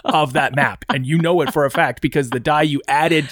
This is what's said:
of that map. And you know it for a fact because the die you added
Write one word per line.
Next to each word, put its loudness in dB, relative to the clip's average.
of 0
that 0
map. -2
And -2
you 0
know 2
it -2
for 2
a 0
fact -2
because 0
the -2
die 2
you -2
added 2